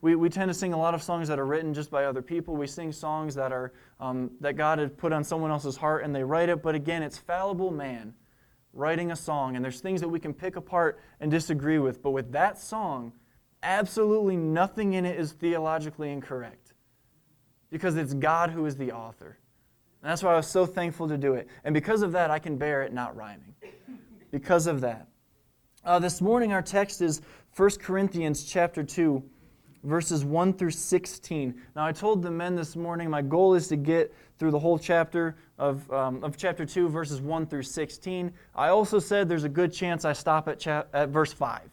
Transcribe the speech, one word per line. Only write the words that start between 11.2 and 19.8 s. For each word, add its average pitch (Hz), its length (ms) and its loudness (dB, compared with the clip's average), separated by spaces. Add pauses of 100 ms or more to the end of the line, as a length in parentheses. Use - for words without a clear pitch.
and 151 100 0
disagree 156 480 2
with. 131 240 0
But 143 80 0
with 127 220 -2
that 180 240 2
song, 143 560 -6 (500)
absolutely 208 720 2
nothing 185 600 0
in 180 100 0
it 175 120 -2
is 156 140 -4
theologically 156 800 -2
incorrect 135 600 -12 (960)
because 160 260 0
it's 143 180 -2
God 160 360 2
who 160 160 -2
is 143 100 -2
the 131 160 -6
author. 113 460 -14 (640)